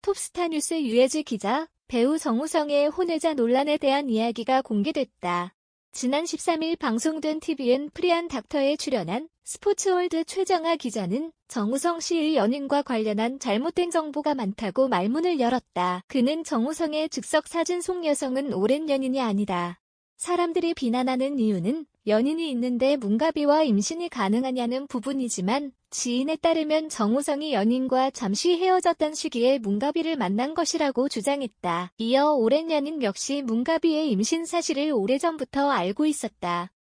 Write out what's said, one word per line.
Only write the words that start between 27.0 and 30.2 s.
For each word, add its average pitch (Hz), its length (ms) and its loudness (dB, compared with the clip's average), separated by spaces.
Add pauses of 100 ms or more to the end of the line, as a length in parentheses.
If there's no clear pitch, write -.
연인과 254 580 2
잠시 254 480 0
헤어졌던 349 560 2
시기에 269 440 2
문가비를 285 580 0
만난 233 380 0